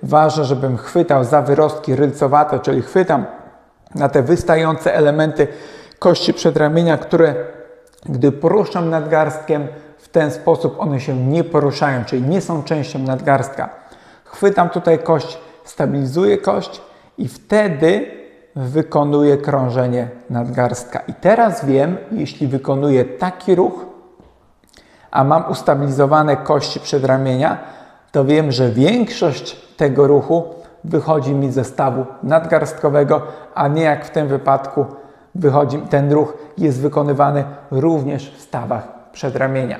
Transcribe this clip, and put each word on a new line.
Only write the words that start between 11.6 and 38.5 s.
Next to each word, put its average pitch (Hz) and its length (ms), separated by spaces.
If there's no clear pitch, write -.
czyli 123 180
nie 170 180
są 165 220
częścią 147 360
nadgarstka. 131 680
Chwytam 196 440
tutaj 170 300
kość, 160 400
stabilizuję 143 760
kość 190 420
i 131 100
wtedy 190 920
wykonuję 147 800
krążenie 127 720
nadgarstka. 120 680
I - 60
teraz 214 500
wiem, 139 320
jeśli 147 340
wykonuję 135 580
taki - 500
ruch, - 320
a 139 140
mam 160 260
ustabilizowane 143 840
kości - 440
przedramienia, 135 800
to 139 120
wiem, 147 280
że 123 180
większość 175 840
tego 139 300
ruchu 147 380
wychodzi 156 500
mi 139 180
ze 127 120
stawu 131 420
nadgarstkowego, 151 1000
a 160 140
nie 156 140
jak 147 220
w - 60
tym 151 180
wypadku 135 580
wychodzi, 147 440
ten 143 340
ruch 147 220
jest 135 220
wykonywany 143 640
również 143 600
w - 100
stawach 120 480